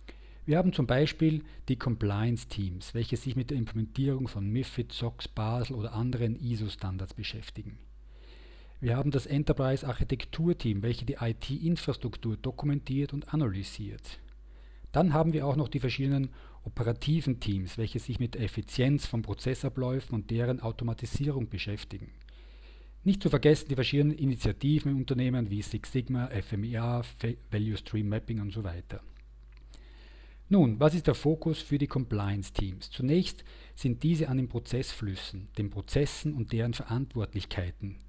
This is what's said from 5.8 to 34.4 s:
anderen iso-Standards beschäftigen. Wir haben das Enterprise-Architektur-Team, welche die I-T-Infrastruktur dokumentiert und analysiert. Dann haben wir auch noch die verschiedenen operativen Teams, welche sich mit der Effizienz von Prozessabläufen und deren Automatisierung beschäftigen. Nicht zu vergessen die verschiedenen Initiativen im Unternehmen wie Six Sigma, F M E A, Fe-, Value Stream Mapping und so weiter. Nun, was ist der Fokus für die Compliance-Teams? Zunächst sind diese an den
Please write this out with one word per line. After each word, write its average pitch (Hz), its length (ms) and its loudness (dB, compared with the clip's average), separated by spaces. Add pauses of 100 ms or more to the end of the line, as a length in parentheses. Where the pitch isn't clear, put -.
anderen 117 500 0
iso-Standards 101 720 -2
beschäftigen. - 640 -10 (1000)
Wir 120 160 4
haben 139 160 2
das 135 140 2
Enterprise-Architektur-Team, 135 1600 2
welche 117 220 0
die 131 160 -4
I-T-Infrastruktur 123 1160 -2
dokumentiert 143 760 -2
und 143 200 -6
analysiert. 101 840 -2 (720)
Dann 160 200 6
haben 160 200 4
wir 147 120 2
auch 139 120 2
noch 143 100 2
die 131 140 -2
verschiedenen 135 480 0 (340)
operativen 123 800 0
Teams, 95 380 -2
welche 110 200 -2
sich 117 220 -4
mit 120 140 -2
der - 80 -4
Effizienz 127 640 2
von 113 160 -2
Prozessabläufen 127 920 -2
und 107 160 -2
deren 120 300 0
Automatisierung 117 880 -2
beschäftigen. 101 640 -6 (880)
Nicht 196 180 4
zu - 80 4
vergessen 147 400 6
die 139 60 0
verschiedenen 143 420 4
Initiativen 135 760 2
im 139 60 2
Unternehmen 123 520 0
wie 101 120 -2
Six - 280 -4
Sigma, 127 380 0
F 98 240 -4
M 101 100 0
E 117 140 -2
A, 120 260 0
Fe-, - 360 -4 (120)
Value 107 260 0
Stream 107 320 -2
Mapping 110 320 -2
und 101 120 -4
so 110 100 -4
weiter. 90 400 -6 (1500)
Nun, 135 300 8
was 151 160 8
ist 160 140 0
der 131 80 6
Fokus 156 440 2
für - 180 0
die 143 100 0
Compliance-Teams? 101 1000 0
Zunächst 156 520 2 (320)
sind 123 300 0
diese 160 240 4
an 131 80 2
den 127 120 2